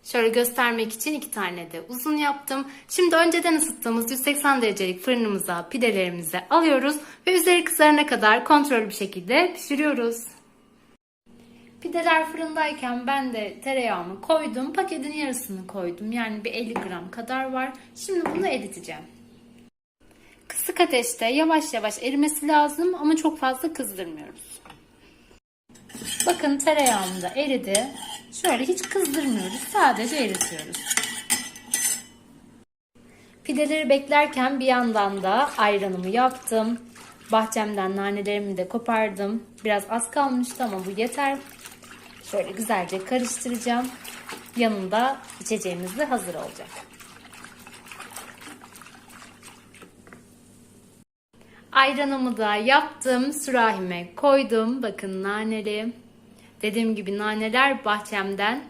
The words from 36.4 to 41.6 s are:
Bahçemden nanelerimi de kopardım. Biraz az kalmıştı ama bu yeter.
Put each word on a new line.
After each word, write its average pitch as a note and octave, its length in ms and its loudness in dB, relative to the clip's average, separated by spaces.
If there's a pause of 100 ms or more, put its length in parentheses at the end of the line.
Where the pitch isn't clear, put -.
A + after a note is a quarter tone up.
Bahçemden G#3+ 640 0
nanelerimi G3+ 600 -2
de F3+ 100 -2
kopardım. A3 760 -2 (220)
Biraz G#3 240 2
az A#3 220 -2
kalmıştı B3+ 520 0
ama G3 220 -4
bu F#3+ 140 -6
yeter. C4+ 380 0 (920)